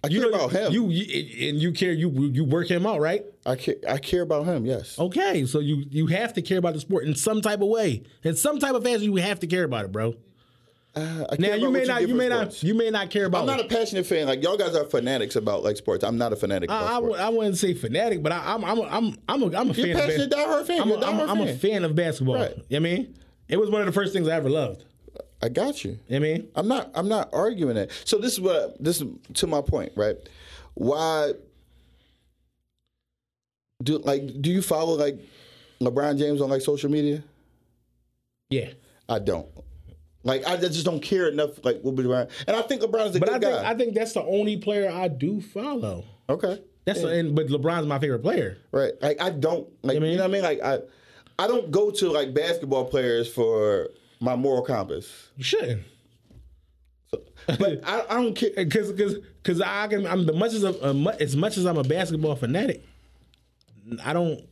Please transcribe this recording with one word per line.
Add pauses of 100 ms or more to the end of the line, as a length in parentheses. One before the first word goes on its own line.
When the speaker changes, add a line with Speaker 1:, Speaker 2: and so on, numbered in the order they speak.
Speaker 1:
I
Speaker 2:
You
Speaker 1:
care
Speaker 2:
know,
Speaker 1:
about
him.
Speaker 2:
you,
you,
and
you
care.
You, (240)
you
work
him
out,
right? (200)
Speaker 1:
I
care. (140)
I
care
about
him.
Yes.
Speaker 2:
Okay,
so
you,
you
have
to
care
about
the
sport
in
some
type
of
way, (180)
in
some
type
of
fashion.
You
have
to
care
about
it,
bro. (800)
Speaker 1:
Uh, (300)
I
Speaker 2:
Now
Speaker 1:
care
Speaker 2:
you
Speaker 1:
about
Speaker 2:
may
Speaker 1:
what
you
Speaker 2:
not,
Speaker 1:
get
Speaker 2:
you
Speaker 1:
from
Speaker 2:
may
not,
Speaker 1:
sports.
Speaker 2:
you
may
not
care
about
Speaker 1:
I'm
not
Speaker 2:
it.
Speaker 1:
a
passionate
fan.
Like,
y'all
guys
are
fanatics
about,
like,
sports.
I'm
not
a
fanatic
about
Speaker 2:
I,
I,
Speaker 1:
sports.
Speaker 2:
w-,
I
wouldn't
say
fanatic,
but
I,
I'm,
I'm,
I'm, (100)
I'm
a, (100)
I'm
a
Speaker 1:
You're
Speaker 2:
fan
of (100)
Speaker 1:
passionate,
Speaker 2:
bas-, (100)
Speaker 1:
diehard
fan.
Speaker 2:
I'm
Speaker 1:
You're
Speaker 2:
a,
Speaker 1:
a
Speaker 2:
I'm,
Speaker 1:
diehard
Speaker 2:
I'm
a
Speaker 1:
fan.
Speaker 2:
fan
of
basketball.
Speaker 1:
Right. (120)
Speaker 2:
You
know
what
I
mean? (340)
It
was
one
of
the
first
things
I
ever
loved. (560)
Speaker 1:
I
got
you.
Speaker 2:
You
know
what
I
mean?
Speaker 1:
I'm
not,
I'm
not
arguing
that. (140)
So
this
is
what,
this
is (280)
to
my
point,
right? (580)
Why (2500)
do,
like,
do
you
follow,
like, (600)
LeBron
James
on,
like,
social
media? (1300)
Speaker 2:
Yeah. (380)
Speaker 1:
I
don't. (760)
Like,
I
just
don't
care
enough,
like,
what
LeBron, (200)
and
I
think
LeBron's
a
Speaker 2:
But
Speaker 1:
good
Speaker 2:
I
think,
Speaker 1:
guy.
Speaker 2:
I
think
that's
the
only
player
I
do
follow. (240)
Speaker 1:
Okay. (240)
Speaker 2:
That's
Speaker 1:
Yeah.
Speaker 2:
the,
and,
but
LeBron's
my
favorite
player. (140)
Speaker 1:
Right.
Like,
I
don't, (140)
like,
Speaker 2:
You
know
what
I
Speaker 1:
you
know
what
I
mean?
Like,
I,
I
don't
go
to,
like,
basketball
players
for (300)
my
moral
compass.
Speaker 2:
You
shouldn't. (1300)
Speaker 1:
So, (260)
but
Speaker 2:
<laughs>
Speaker 1:
I,
I
don't
care. (160)
Speaker 2:
'Cause,
'cause, (260)
'cause
I
can,
I'm
the
much
as
a,
a
mu-, (100)
as
much
as
I'm
a
basketball
fanatic, (1200)
I
don't (120)